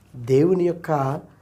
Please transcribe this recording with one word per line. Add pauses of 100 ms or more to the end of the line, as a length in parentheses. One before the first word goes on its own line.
(160)
దేవుని
యొక్క (200)